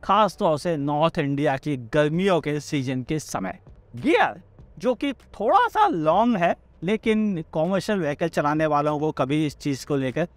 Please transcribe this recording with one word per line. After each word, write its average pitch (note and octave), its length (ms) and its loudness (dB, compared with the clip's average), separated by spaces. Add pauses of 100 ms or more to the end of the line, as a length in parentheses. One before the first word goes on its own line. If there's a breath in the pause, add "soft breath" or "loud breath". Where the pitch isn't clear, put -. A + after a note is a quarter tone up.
ख़ास G3+ 340 2
तौर E3 220 2
से E3+ 180 -2
नॉर्थ D3 420 0
इंडिया C#3+ 380 0
की D3 180 -4 (180)
गर्मियों D#3+ 480 2
के D3 180 -4
सीजन C3+ 440 -4
के D#3 160 -4
समय। - 400 -8 (360)
गियर F3+ 460 2 (380)
जो A#3+ 160 0
कि C#4+ 180 -4
थोड़ा F#4 560 0
सा G#4 180 2
लॉन्ग G3+ 500 2
है, F3 180 2 (280)
लेकिन G#3+ 600 0 (100)
कमर्शियल F#3 460 0
व्हीकल D3+ 300 -2
चलाने D#3 380 0
वालों D3+ 320 2
को D#3 140 0
कभी D3+ 320 0
इस C#3 120 -6
चीज़ C#3 280 -4
को D3 100 -2
लेकर C#3 420 -2